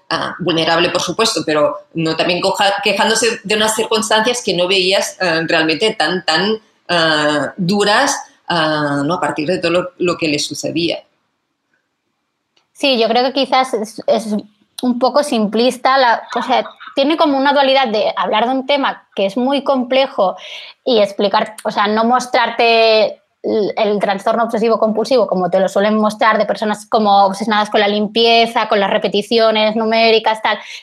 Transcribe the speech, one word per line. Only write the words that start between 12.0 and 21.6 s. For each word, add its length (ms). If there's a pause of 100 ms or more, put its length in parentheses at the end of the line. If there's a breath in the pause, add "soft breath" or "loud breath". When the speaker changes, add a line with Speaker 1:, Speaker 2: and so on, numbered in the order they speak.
Speaker 2:
Sí, 260
yo 100
creo 160
que 80
quizás 400
es, 340
es 200 (560)
un 160
poco 240
simplista, 760
la, 260 (140)
o 60
sea, 260 (260)
tiene 220
como 220
una 160
dualidad 340
de 280
hablar 280
de 80
un 140
tema 480
que 100
es 140
muy 260
complejo 720 (480 loud breath)
y 140
explicar, 560 (100)